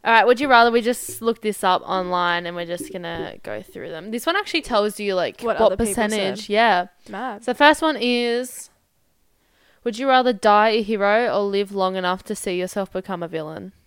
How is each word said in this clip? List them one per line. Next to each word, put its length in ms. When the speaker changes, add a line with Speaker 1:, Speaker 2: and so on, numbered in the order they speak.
Speaker 1:
All 60
right, 140
would 120
you 100
rather 220
we 120
just 400
look 180
this 240
up 240
online 560
and 100
we're 120
just 260
gonna 500
go 200
through 260
them? 220
This 160
one 100
actually 240
tells 400
you, 140
like, 260
Speaker 2:
What 180
Speaker 1:
what 140
Speaker 2:
other 40
people 180
Speaker 1:
percentage. 480
Speaker 2:
said. 80
Speaker 1:
Yeah. 360
Speaker 2:
Mad. 360
Speaker 1:
So 80
the 40
first 240
one 180
is, 720
would 160
you 80
rather 280
die 360
a 120
hero 520
or 100
live 280
long 240
enough 280
to 100
see 240
yourself 340
become 300
a 60
villain? 440